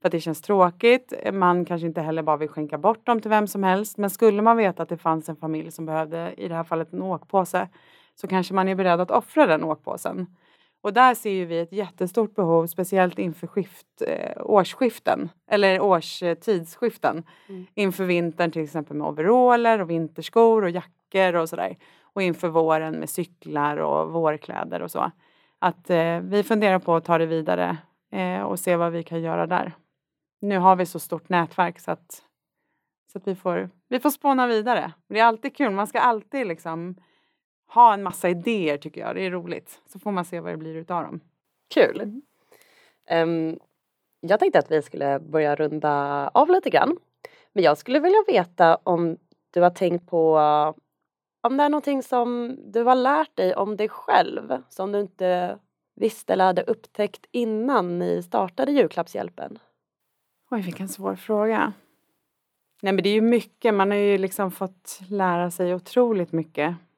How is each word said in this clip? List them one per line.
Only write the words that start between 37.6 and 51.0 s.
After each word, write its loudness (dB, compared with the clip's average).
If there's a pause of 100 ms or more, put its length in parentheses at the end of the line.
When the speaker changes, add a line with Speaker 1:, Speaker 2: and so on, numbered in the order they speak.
Speaker 1:
ha 8
en -4
massa -2
idéer, -2
tycker -14
jag. -6
Det -6
är -4
roligt. -12
Så -20
får -8
man -4
se -10
vad -8
det -10
blir -12
utav -6
dem. -12 (540)
Speaker 2:
Kul. 8
Speaker 1:
Mm. -10 (840)
Speaker 2:
Em, 0 (600)
jag 2
tänkte 4
att -2
vi 2
skulle -4
börja 0
runda -2
av 6
lite 2
grann. 2 (560)
Men 2
jag 6
skulle 0
vilja 4
veta 4
om -2 (340)
du 2
har 6
tänkt -4
på, 2 (1080)